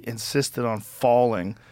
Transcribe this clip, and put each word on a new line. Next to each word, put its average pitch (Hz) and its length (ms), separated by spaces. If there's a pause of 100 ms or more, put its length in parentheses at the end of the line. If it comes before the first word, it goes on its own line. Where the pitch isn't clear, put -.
insisted 120 580
on 113 160
falling 117 760 (140)